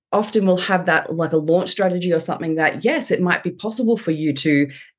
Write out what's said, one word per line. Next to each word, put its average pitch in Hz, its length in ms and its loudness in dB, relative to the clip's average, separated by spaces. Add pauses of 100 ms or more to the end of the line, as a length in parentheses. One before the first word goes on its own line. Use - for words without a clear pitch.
(120)
often 214 340 2
we'll 180 120 4
have 180 300 0
that, 160 280 0
like, 160 180 -2
a 165 40 4
launch 165 320 2
strategy 180 420 0
or 160 80 2
something 160 360 -4
that, 160 280 0
yes, 262 280 0
it 175 100 0
might 175 220 2
be 180 80 -4
possible 226 440 -2
for 214 160 -2
you 151 220 0
to 143 340 2 (320)